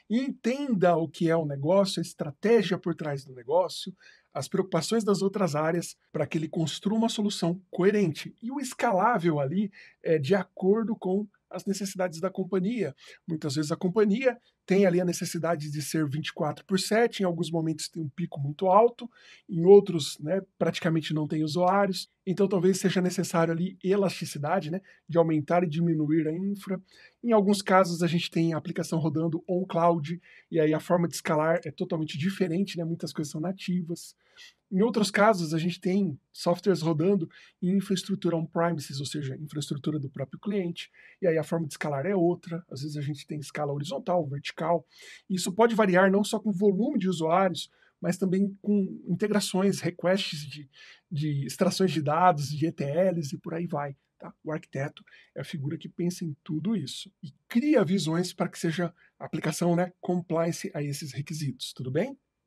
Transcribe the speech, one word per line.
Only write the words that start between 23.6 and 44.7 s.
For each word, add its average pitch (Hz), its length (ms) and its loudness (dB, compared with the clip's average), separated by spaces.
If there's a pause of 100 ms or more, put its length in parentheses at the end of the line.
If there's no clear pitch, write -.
elasticidade, 170 880 0
né, 180 100 -4 (280)
de 160 100 0
aumentar 165 460 4
e 175 40 0
diminuir 156 600 0
a 156 40 -2
infra. 196 480 -6 (400)
Em 240 120 -2
alguns 202 280 4
casos 185 400 4
a 175 60 2
gente 170 240 0
tem 165 240 0
a - 20 -2
aplicação 160 440 -4
rodando 160 480 -2
on 185 180 -2
cloud, 170 540 0 (320)
e 165 80 2
aí 156 120 4
a 156 60 2
forma 170 300 2
de - 80 -10
escalar 160 480 2
é 151 80 -10
totalmente 165 440 -4
diferente, 185 640 -2
né, 170 60 -2
muitas 165 280 -6
coisas 151 200 -6
são 160 80 -6
nativas. 175 760 -4 (580)
Em 190 100 4
outros 214 280 2
casos, 190 420 4
a 165 60 2
gente 170 220 -2
tem 185 360 0 (160)
softwares 175 480 0
rodando 165 480 2 (320)
em 185 160 2
infraestrutura 190 600 -2
on-premises, 165 640 -2
ou 147 40 -6
seja, 135 320 -6
infraestrutura 151 640 -6
do 135 100 -6
próprio 135 300 -10
cliente, 190 540 -4 (280)
e 190 60 2
aí 160 100 4
a 156 60 2
forma 165 240 -2
de 135 80 -12
escalar 143 320 -4
é 202 80 0
outra. 170 560 0
Às 131 120 -12
vezes 151 140 -8
a 151 40 -6
gente 143 260 -6
tem 151 140 -8
escala 143 320 -6
horizontal, 160 560 -2
vertical. 156 580 -2 (420)